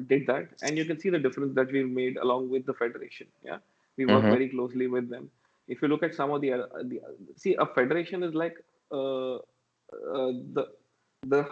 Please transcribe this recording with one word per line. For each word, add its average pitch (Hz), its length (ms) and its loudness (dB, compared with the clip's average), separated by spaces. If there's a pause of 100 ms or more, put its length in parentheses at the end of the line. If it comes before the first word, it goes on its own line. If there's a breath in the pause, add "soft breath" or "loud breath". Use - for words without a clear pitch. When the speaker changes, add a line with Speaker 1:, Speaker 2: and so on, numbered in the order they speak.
Speaker 1:
did 135 180 4
that, 147 220 0 (140)
and 151 140 -2
you 156 100 0
can 160 120 -4
see 190 120 0
the 175 80 2
difference 135 360 0
that 131 160 2
we've 135 180 2
made 127 280 0
along 127 320 2
with 131 180 0
the 135 60 -2
federation. - 540 -6 (180)
Yeah, - 140 -10 (400)
we 131 80 2
work 107 160 8
Speaker 2:
Mm-hmm. 107 80 6
Speaker 1:
very 127 180 4
closely 127 400 -2
with 123 220 -2
them. 135 200 -12 (380)
If 120 140 -4
you 151 60 2
look 151 140 2
at 165 120 0
some 143 160 -2
of 147 100 0
the, 135 120 2
uh, 123 140 -2 (180)
the, 127 160 -8 (360)
see, - 200 2
a 139 100 4
federation 165 560 0
is 165 120 -4
like, 165 220 -2 (340)
uh, 135 440 -4
uh, 117 60 -8 (1120)
the, 135 140 -2 (580)
the 139 260 4